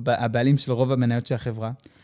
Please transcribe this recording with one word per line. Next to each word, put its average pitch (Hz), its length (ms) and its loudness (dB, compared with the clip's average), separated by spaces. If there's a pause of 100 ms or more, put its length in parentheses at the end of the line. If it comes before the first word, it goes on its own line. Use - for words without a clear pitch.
ב-, 120 80 -2
הבעלים 120 460 2
של 135 160 -2
רוב 127 200 2
המניות 120 340 0
של 135 80 -2
החברה. 110 380 -6 (320)